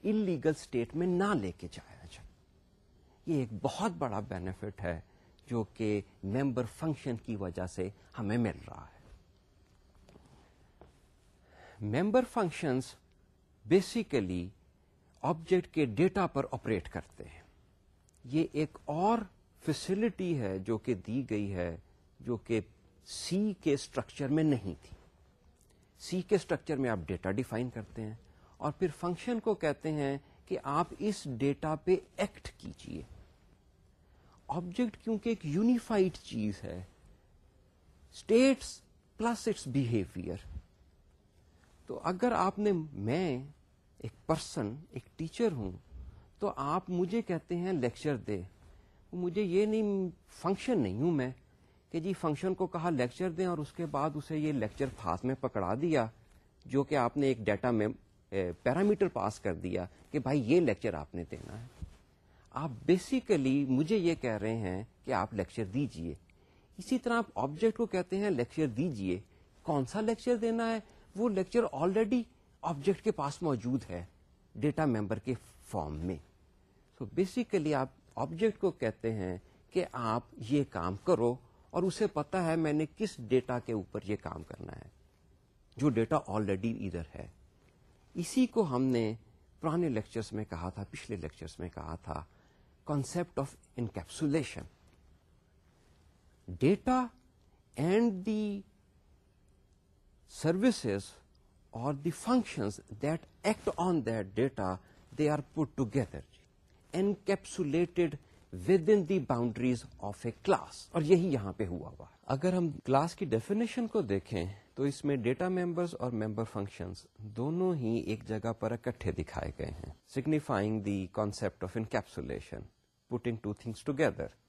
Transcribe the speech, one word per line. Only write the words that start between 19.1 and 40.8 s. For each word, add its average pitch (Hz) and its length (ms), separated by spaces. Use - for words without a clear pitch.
فیسلٹی 180 760
ہے 95 180
جو 107 200
کہ 123 160
دی 117 360
گئی 104 240
ہے، 87 220
جو 120 160
کہ 110 240
سی 202 540
کے 151 140
اسٹرکچر - 540
میں 156 160
نہیں 95 380
تھی۔ - 140
سی 180 240
کے 208 120
اسٹرکچر 160 420
میں 131 140
آپ 107 160
ڈیٹا 92 240
ڈیفائن 120 400
کرتے 113 320
ہیں 107 120
اور 147 160
پھر 190 160
فنکشن 180 400
کو 220 140
کہتے 156 380
ہیں 139 260
کہ 131 160
آپ 147 240
اس 208 260
ڈیٹا 139 500
پہ - 220
ایکٹ - 420
کیجیے۔ - 440
آبجیکٹ 180 560
کیونکہ 220 240
ایک 233 160
یونیفائڈ 202 720
چیز - 500
ہے، 92 200
states 254 640
plus 226 300
its 135 280
behavior۔ 95 800